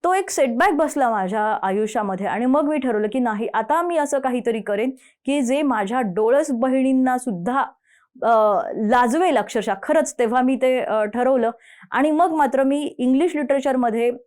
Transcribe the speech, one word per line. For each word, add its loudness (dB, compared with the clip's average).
तो 2
एक -2
सेटबॅक 2
बसला 0
माझ्या -2
आयुष्यामध्ये -2
आणि -2
मग 2
मी 0
ठरवलं 0
की -2
नाही, -2
आता 0
मी -2
असं 0
काहीतरी -2
करेन -2
की 0
जे 0
माझ्या 0
डोळस 0
बहिणींना 0
सुद्धा, -4
अ, 4
लाजवेल 2
अक्षरशः. -2
खरंच 0
तेव्हा 2
मी 2
ते, 0
अ, -2
ठरवलं 0
आणि 2
मग 2
मात्र 2
मी -2
इंग्लिश 2
लिटरेचरमध्ये 0